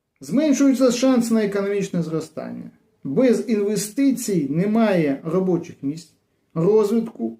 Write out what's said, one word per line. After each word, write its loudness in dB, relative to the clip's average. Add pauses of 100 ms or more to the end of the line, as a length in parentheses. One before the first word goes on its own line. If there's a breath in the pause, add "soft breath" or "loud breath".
(200)
Зменшується 2
шанс 2
на 2
економічне -2
зростання. -8 (320)
Без 2
інвестицій -2
немає 0
робочих -2
місць, -8 (400)
розвитку, 0